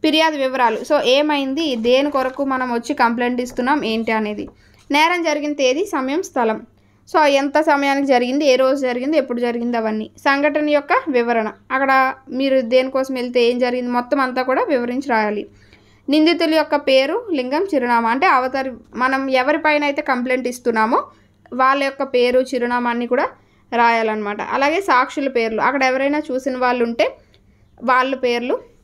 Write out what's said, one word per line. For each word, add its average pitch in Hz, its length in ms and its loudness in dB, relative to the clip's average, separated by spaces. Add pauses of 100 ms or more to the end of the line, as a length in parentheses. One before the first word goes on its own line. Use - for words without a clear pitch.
ఫిర్యాదు 311 340 2
వివరాలు, 254 420 0
so 294 180 0 (100)
ఏమైంది, 277 560 0 (140)
దేని 254 340 2
కొరకు 262 340 -2
మనం 262 240 -2
వచ్చి 233 260 -4
కంప్లైంట్ 240 460 0
ఇస్తున్నాం, 254 420 -2
ఏంటి 226 280 -2
అనేది, 214 340 -4 (440)
నేరం 320 340 2
జరిగిన 302 300 -2
తేదీ, 277 320 0
సమయం, 285 380 -4
స్థలం, 226 360 -2 (500)
so 311 120 2 (120)
ఎంత 277 280 0
సమయానికి 277 460 2
జరిగింది, 262 380 2
ఏ 262 100 6
రోజు 262 240 2
జరిగింది, 254 380 -2
ఎప్పుడు 240 220 -2
జరిగింది, 240 380 -2
అవన్నీ, 214 300 -4 (120)
సంఘటన 294 500 0
యొక్క 285 240 0 (160)
వివరణ, 233 400 0 (220)
అక్కడ 269 200 0 (400)
మీరు 269 360 2
దేనికోసం 262 460 0
వెళ్తే 247 300 -2
ఏం 240 160 2
జరిగింది, 247 320 -2
మొత్తం 247 300 0
అంతా 254 220 -2
కూడా 262 220 0
వివరించి 262 440 -4
రాయాలి. 214 340 0 (640)
నిందితుల 311 480 2
యొక్క 302 200 0 (100)
పేరు, 269 320 2 (140)
లింగం, 285 340 -2
చిరునామా, 240 460 0
అంటే 269 180 2
అవతరి, 262 420 0 (240)
మనం 269 340 0
ఎవరిపైన 294 540 2
అయితే 285 180 -2
కంప్లైంట్ 254 460 -2
ఇస్తున్నామో 240 540 0 (500)
వాళ్ళ 262 320 2
యొక్క 269 260 -4
పేరు, 247 320 2
చిరునామా 240 480 -2
అన్నీ 240 180 -4
కూడా 277 200 0 (440)
రాయాలన్నమాట. 220 760 0
అలాగే 285 320 0
సాక్షుల 269 480 0
పేర్లు, 226 320 -2
అక్కడ 269 220 0
ఎవరైనా 269 400 0
చూసిన 262 340 -4
వాళ్ళు 247 280 0
ఉంటే 233 220 -2 (680)
వాళ్ళ 254 380 0
పేర్లు 247 420 -2 (260)